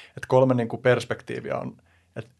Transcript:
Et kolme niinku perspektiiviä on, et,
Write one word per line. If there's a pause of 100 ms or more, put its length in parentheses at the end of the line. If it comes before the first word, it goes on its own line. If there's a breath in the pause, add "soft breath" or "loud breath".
(180 loud breath)
Et
kolme
niinku
perspektiiviä
on, (380)
et, (120)